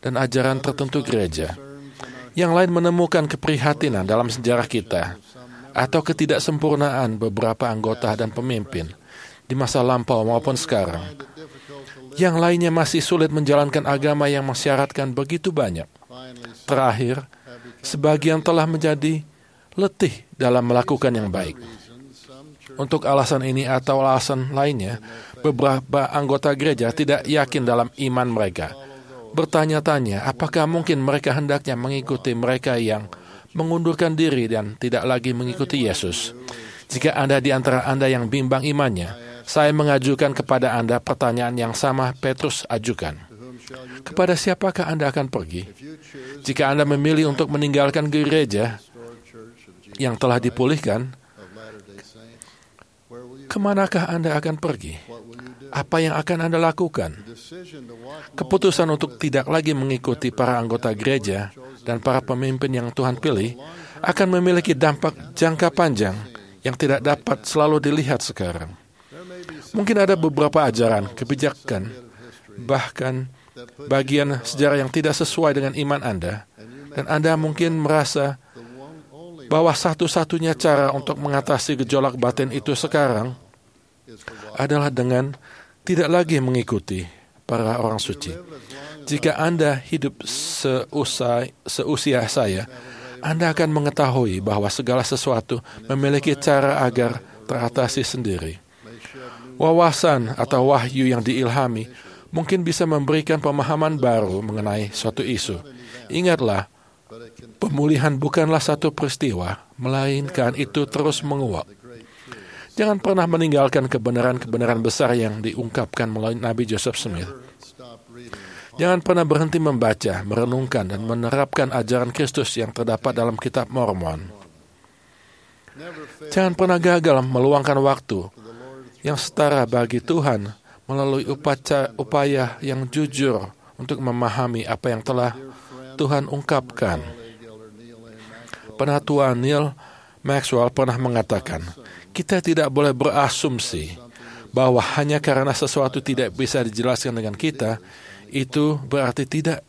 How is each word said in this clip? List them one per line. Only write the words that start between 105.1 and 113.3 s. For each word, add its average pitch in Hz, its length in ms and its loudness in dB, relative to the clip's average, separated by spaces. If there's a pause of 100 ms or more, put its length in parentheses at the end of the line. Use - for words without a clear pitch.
isu. 107 340 -4 (540)
Ingatlah, 143 560 0 (880)
Pemulihan 147 640 2
bukanlah 156 400 2
satu 147 320 0
peristiwa, 110 720 -4 (160)
melainkan 135 800 0
itu 143 260 -2
terus 147 380 -2
menguap. 139 440 -2 (1080)
Jangan 208 240 2
pernah 185 240 4
meninggalkan 147 640 4